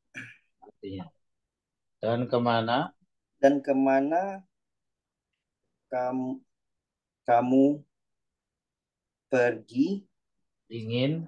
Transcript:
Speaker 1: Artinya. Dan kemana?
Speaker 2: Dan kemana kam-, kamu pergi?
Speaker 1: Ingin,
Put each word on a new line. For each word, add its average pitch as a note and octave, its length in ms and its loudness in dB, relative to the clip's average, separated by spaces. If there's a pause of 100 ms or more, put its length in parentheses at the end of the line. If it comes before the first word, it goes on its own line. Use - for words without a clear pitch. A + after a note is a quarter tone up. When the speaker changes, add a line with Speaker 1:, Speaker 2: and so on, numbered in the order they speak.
(640)
Speaker 1:
Artinya. E3+ 400 -14 (960)
Dan A#2 180 -2 (120)
kemana? A#2+ 460 0 (640)
Speaker 2:
Dan C#3 240 4
kemana D3 800 0 (1500)
kam-, B2+ 500 -6 (880)
kamu B2+ 380 4 (1700)
pergi? A#2+ 560 0 (840)
Speaker 1:
Ingin, A#2 400 -2 (160)